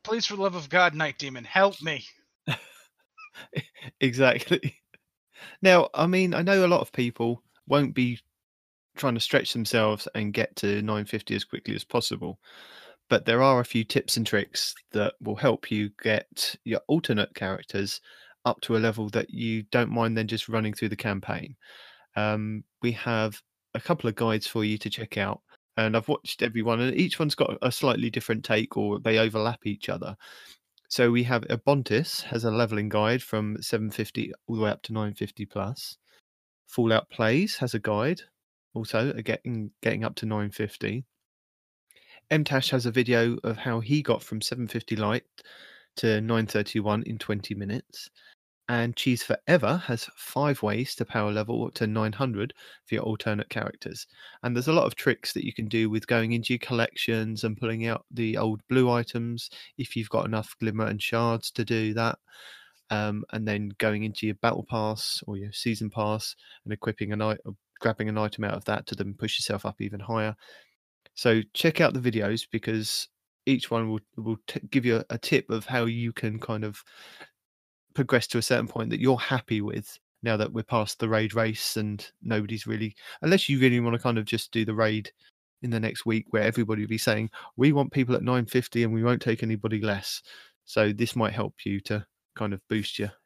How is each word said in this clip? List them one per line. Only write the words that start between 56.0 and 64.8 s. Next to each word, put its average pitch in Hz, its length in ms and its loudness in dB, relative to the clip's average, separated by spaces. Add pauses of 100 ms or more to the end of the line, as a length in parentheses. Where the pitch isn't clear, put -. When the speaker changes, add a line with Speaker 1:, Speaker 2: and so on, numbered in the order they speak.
Speaker 2:
going 113 280 2
into 120 200 -2
your 117 60 -2
collections 113 840 -2
and 107 140 -2
pulling 113 300 -4
out 113 240 -4
the 113 260 -2
old 107 300 0
blue 123 240 6
items 117 580 -2 (300)
if - 160 -8
you've 113 160 -4
got 101 160 2
enough 107 320 -4
glimmer 110 260 0
and 104 160 -2
shards 117 480 0
to 113 160 -4
do 110 300 0
that. 117 240 0 (720)
Um, 107 400 -2
and 110 160 -4
then 104 320 -2
going 107 240 2
into 107 240 -4
your 104 80 -2
battle - 340 0
pass 110 560 -4